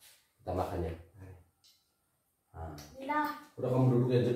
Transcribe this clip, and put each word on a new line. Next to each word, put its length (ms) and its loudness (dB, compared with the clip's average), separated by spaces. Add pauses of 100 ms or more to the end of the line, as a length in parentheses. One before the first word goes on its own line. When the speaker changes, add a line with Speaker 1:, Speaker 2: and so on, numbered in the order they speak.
(400)
Speaker 1:
Kita 160 -8
makan 320 -2
ya. 60 -6 (1600)
Nah. 160 -10 (240)
Speaker 2:
Udah. 320 -2 (320)
Speaker 1:
Udah, 160 0
kamu 160 6
duduk 240 4
ya, 80 4 (120)